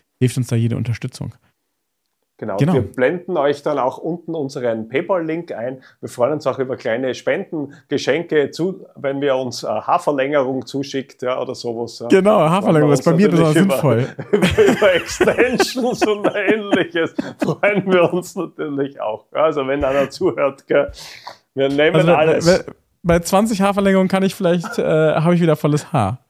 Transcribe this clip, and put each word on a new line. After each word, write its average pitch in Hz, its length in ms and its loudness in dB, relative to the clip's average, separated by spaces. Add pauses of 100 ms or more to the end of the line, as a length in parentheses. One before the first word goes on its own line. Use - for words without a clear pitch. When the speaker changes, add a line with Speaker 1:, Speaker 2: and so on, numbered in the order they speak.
(200)
Speaker 1:
hilft 127 160 2
uns 127 100 -2
da - 80 -4
jede 117 220 0
Unterstützung. 117 580 -6 (1040)
Speaker 2:
Genau, 101 200 -8
Speaker 1:
Genau. 151 160 2
Speaker 2:
wir 127 80 2
blenden 165 560 -2
euch 143 240 0
dann 147 160 -2
auch 131 180 -2
unten 170 380 -8
unseren 123 560 -4
PayPal-Link 165 640 -2
ein. 127 280 -8 (200)
Wir 120 100 -12
freuen 127 240 0
uns 147 120 -6
auch 123 120 -4
über 131 180 -4
kleine 123 380 -4
Spenden, 147 580 -6 (160)
Geschenke, 147 640 0
zu, 170 340 -6 (100)
wenn 139 280 -6
wir 135 140 0
uns, 127 260 -6
äh, - 60 -8
Haarverlängerung 135 1000 -2
zuschickt, 135 560 -8
ja, 127 180 -4
oder 127 140 -8
sowas, 117 460 -8
ja. 117 80 -10
Speaker 1:
Genau, 190 320 4
Haarverlängerung 156 580 2
Speaker 2:
Freuen 160 200 2
wir 202 100 6
Speaker 1:
ist - 40 0
bei 170 100 4
Speaker 2:
uns 156 140 2
Speaker 1:
mir 165 140 6
besonders 127 100 0
Speaker 2:
natürlich 127 320 2
über, - 240 -6
Speaker 1:
sinnvoll. 202 260 2
Speaker 2:
<laughs> 403 40 6
über, 320 120 4
über 185 180 4
Extensions 240 1080 0
und 208 280 0
ähnliches 190 800 0 (240)
freuen 190 520 0
wir 175 220 4
uns 180 240 -6
natürlich 143 640 -6
auch. 110 240 -6 (100)
Ja, 143 100 0
also 147 220 0
wenn 139 160 -2
einer 135 280 0
zuhört, 147 560 -2
gell, 143 260 2 (600)
wir 135 160 2
nehmen 151 260 4
Speaker 1:
Also 160 120 6
bei, 175 80 6
Speaker 2:
alles. 156 280 4 (220)
Speaker 1:
bei, - 60 -14 (300)
bei 170 180 2
zwanzig 196 420 0
Haarverlängerungen 196 460 2
kann 190 160 0
ich 190 100 0
vielleicht, 175 440 -2
äh, 175 40 0 (320)
habe 170 220 2
ich 165 40 2
wieder 160 160 4
volles 147 340 0
Haar. 120 280 0 (120)